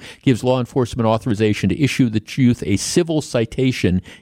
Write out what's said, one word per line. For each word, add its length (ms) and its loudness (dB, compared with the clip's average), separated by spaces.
gives 220 2
law 160 2
enforcement 480 -2
authorization 640 0
to 120 -2
issue 280 2
the 120 -2
youth 280 2
a 140 0
civil 460 0
citation 800 0